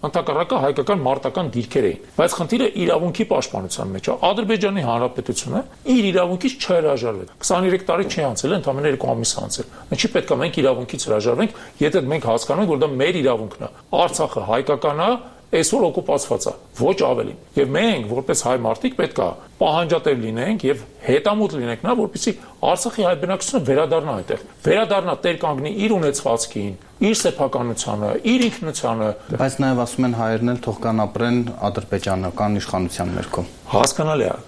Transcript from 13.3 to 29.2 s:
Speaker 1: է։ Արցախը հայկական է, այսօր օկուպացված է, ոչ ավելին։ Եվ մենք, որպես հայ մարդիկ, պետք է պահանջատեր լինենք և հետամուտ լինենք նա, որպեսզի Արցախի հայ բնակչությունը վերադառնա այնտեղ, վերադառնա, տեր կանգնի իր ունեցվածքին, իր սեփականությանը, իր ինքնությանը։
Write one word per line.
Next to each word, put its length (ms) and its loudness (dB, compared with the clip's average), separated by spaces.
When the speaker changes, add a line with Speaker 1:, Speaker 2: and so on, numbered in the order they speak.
Speaker 1:
է։ 60 -10
Արցախը 460 -2
հայկական 560 2
է, 40 2
այսօր 300 2
օկուպացված 600 0
է, 60 -2
ոչ 200 2
ավելին։ 300 0
Եվ 200 4
մենք, 340 2
որպես 360 0
հայ 100 4
մարդիկ, 320 -2
պետք 240 -2
է 60 2
պահանջատեր 640 2
լինենք 460 -2
և 140 0
հետամուտ 500 2
լինենք 300 -4
նա, 100 2
որպեսզի 360 -2
Արցախի 400 0
հայ 160 4
բնակչությունը 440 -2
վերադառնա 500 2
այնտեղ, 260 -4
վերադառնա, 560 2
տեր 220 0
կանգնի 280 -2
իր 100 2
ունեցվածքին, 760 -2
իր 140 4
սեփականությանը, 920 0
իր 140 4
ինքնությանը։ 600 -2